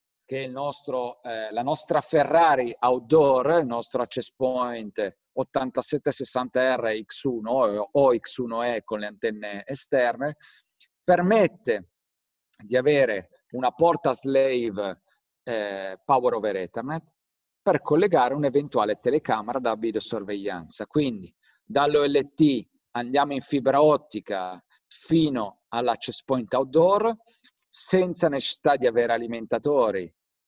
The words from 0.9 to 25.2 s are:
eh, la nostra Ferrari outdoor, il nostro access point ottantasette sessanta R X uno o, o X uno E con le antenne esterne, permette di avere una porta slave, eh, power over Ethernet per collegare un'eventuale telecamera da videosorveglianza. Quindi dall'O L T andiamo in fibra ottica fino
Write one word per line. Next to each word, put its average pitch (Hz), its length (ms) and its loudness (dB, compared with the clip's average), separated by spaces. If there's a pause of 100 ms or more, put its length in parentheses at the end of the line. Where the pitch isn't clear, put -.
eh, 110 300 -8
la 117 100 -4
nostra 139 380 -2
Ferrari 147 760 2
outdoor, 131 840 4
il 143 60 0
nostro 117 360 -4
access 117 300 -8
point 120 840 -4 (160)
ottantasette 131 760 -4
sessanta 127 680 -2
R 113 280 -2
X - 200 -16
uno 117 260 -4
o, 107 420 0
o 135 240 6
X - 220 -10
uno 117 240 -4
E 117 200 -4
con 110 160 -8
le 104 80 -8
antenne 104 580 -8
esterne, 131 720 -2 (680)
permette 175 840 2 (680)
di 110 200 -4
avere 127 760 0
una 127 200 -2
porta 156 420 2
slave, 123 880 -2 (420)
eh, 98 600 -6
power 123 300 2
over 104 220 -2
Ethernet 117 560 -8 (500)
per 170 180 2
collegare 151 540 2
un'eventuale 131 640 0
telecamera 123 600 -2
da 120 160 -2
videosorveglianza. 101 1120 -6
Quindi 113 460 -4 (320)
dall'O 143 400 2
L 143 300 0
T 135 320 4 (260)
andiamo 135 400 0
in 131 80 -6
fibra 131 420 2
ottica 98 800 0 (280)
fino 139 800 -2